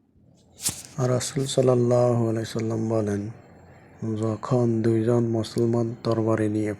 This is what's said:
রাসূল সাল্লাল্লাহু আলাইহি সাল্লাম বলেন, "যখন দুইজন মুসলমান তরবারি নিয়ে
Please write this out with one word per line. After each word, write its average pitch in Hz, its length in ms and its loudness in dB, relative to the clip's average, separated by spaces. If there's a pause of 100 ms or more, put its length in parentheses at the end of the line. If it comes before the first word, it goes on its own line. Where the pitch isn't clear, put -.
(1080)
রাসূল 127 380 -2
সাল্লাল্লাহু 123 840 4
আলাইহি 113 240 -4
সাল্লাম 110 360 -2
বলেন, 104 320 0 (960)
"যখন 113 680 0
দুইজন 113 420 2
মুসলমান 117 800 0
তরবারি 110 460 0
নিয়ে 107 300 -2